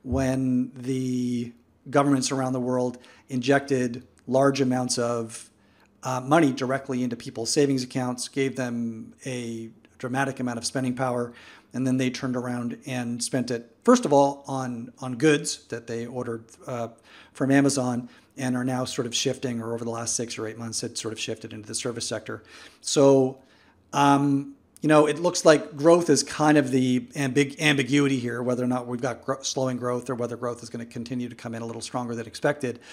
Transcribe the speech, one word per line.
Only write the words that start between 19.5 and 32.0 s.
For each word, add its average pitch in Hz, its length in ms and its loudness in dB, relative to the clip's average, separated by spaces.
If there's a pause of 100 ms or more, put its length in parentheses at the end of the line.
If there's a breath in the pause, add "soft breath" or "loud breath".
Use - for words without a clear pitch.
or 113 140 -6
over 117 100 -6
the 117 60 -4
last 113 260 -4
six 117 220 -6
or 110 100 -6
eight 113 100 -10
months 117 220 -8
had 113 180 -8
sort 113 140 -6
of 110 80 -10
shifted 113 320 -8
into 107 160 -14
the 113 80 -10
service 117 320 -6
sector. 110 340 -8 (380 loud breath)
So, 135 600 4 (520 soft breath)
um, 143 640 2 (260)
you 151 60 -2
know, 151 200 8
it 156 120 -2
looks 175 240 0
like 156 320 6
growth 170 340 6
is 135 140 6
kind 151 340 2
of 131 140 2
the 127 300 2 (120)
ambig-, 139 460 0
ambiguity 139 580 2
here, 120 240 -4
whether 123 220 0
or 123 40 0
not 123 200 -2
we've 123 140 -6
got 123 240 -6
gro-, 135 160 -4
slowing 131 340 -2
growth 123 340 -4
or 131 60 -2
whether 117 220 -4
growth 120 260 -8
is 117 60 -16
gonna 117 160 -10
continue 120 420 -8
to 117 80 -14
come 117 180 -10
in 113 80 -8
a 117 40 -8
little 117 160 -10
stronger 120 340 -6